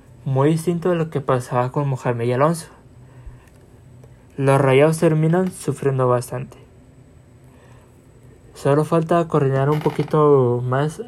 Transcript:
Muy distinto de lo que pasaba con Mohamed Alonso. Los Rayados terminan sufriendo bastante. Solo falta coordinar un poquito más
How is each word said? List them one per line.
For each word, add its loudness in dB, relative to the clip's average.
Muy 2
distinto -2
de 0
lo -4
que -6
pasaba -2
con -2
Mohamed -2
Alonso. 0
Los 2
Rayados 4
terminan 2
sufriendo -2
bastante. -4
Solo 0
falta 0
coordinar 0
un 0
poquito 2
más -4